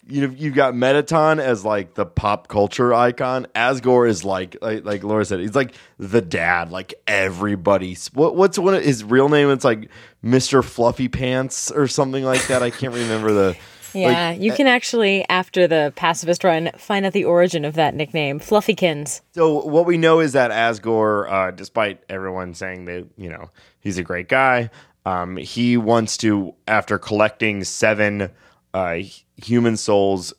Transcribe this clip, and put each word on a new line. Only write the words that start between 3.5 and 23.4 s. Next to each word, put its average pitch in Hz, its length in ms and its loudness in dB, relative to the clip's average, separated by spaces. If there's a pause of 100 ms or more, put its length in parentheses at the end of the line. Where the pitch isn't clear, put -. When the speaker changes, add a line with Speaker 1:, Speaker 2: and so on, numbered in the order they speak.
Speaker 1:
Asgore 123 540 4
is, 92 160 -2
like, 95 360 -4
like, 110 240 -6
like 101 200 -6
Laura 107 200 0
said, 95 160 -4
he's, 101 140 -6
like, 131 200 0 (240)
the 101 220 0
dad. 85 520 -2
Like, 92 220 -12 (120)
everybody 95 840 0
s-, - 200 -14
what, 147 240 2
what's 190 220 2
one 190 160 2
of 185 80 0
his 120 220 0
real 127 240 4
name? 147 220 4
It's, 135 140 0
like, 113 240 0 (340)
Mister 127 400 4
Fluffy 120 460 -2
Pants 131 640 -4
or 147 180 0
something 135 360 -2
like 131 240 -2
that. 127 140 0
I 120 80 -2
can't 127 240 -8
remember 110 380 -2
the 98 300 2
Speaker 2:
<laughs> - 40 -20 (280)
Yeah, 170 360 0
Speaker 1:
like, 170 100 -8
Speaker 2:
you 208 120 0
Speaker 1:
uh, - 40 -4
Speaker 2:
can 277 100 4
actually, 226 640 0
after 180 380 2
the 151 300 2
pacifist 170 480 -2
run, 165 320 2
find 202 300 -4
out 185 60 -2
the 208 120 -2
origin 175 400 2
of 151 100 -6
that 156 200 2
nickname, 147 440 -4
Fluffykins. 170 840 -2 (120)
Speaker 1:
So 160 320 2
what 156 220 4
we 175 100 2
know 165 240 6
is 151 140 0
that 127 180 2
Asgore, 110 760 0
uh, 95 220 0
despite 98 560 -6
everyone 92 460 -8
saying 92 320 -12
that, 87 200 -12 (100)
you 92 120 -14
know, 80 220 -16 (300)